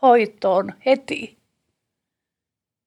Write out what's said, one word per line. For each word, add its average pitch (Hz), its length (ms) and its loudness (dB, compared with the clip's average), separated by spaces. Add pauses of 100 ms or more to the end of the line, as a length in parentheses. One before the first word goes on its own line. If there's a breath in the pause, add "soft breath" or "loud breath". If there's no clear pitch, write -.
hoitoon 202 720 0 (120)
heti, 269 520 -4 (1500)